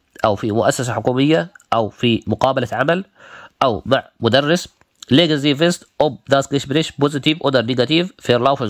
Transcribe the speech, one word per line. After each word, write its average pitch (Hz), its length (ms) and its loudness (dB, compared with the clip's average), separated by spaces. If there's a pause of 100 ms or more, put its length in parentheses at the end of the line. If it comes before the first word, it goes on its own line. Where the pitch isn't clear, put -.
(260)
أو 107 100 2
في 107 160 -4
مؤسسة 117 420 0
حكومية 135 580 0 (220)
أو 113 160 0
في 117 380 0
مقابلة 127 440 0
عمل 160 340 -2 (580)
أو 113 220 0
مع 120 180 0 (160)
مدرس. 143 480 2 (460)
Legen 156 300 2
Sie 147 120 2
fest, 170 300 -2 (180)
ob 147 100 0 (200)
das 139 160 0
Gespräch 139 420 -2 (120)
positiv 147 360 0
oder 131 240 0
negativ 131 580 -2
verlaufen 123 480 0